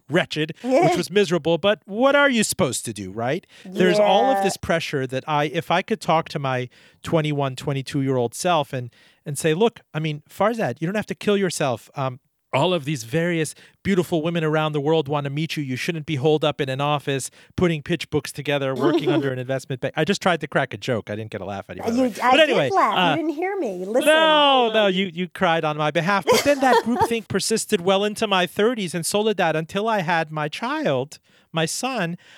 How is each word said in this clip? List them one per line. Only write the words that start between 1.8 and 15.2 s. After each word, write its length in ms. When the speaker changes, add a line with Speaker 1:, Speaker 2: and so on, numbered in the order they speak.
Speaker 1:
what 300
are 140
you 140
supposed 420
to 80
do, 180
right? 360
There's 320
all 280
of 120
Speaker 2:
Yeah. 60
Speaker 1:
this 120
pressure 520
that 200
I, 180
if 260
I 100
could 180
talk 300
to 100
my 300
twenty-one, 540
twenty-two-year-old 800
self 380
and, 180
and 140
say, 160
"Look, 240
I 40
mean, 300
Farzad, 500
you 80
don't 60
have 140
to 80
kill 200
yourself." 600
Um, 240
all 200
of 120
these 180
various 500
beautiful 380
women 200
around 300
the 80
world 300
want 160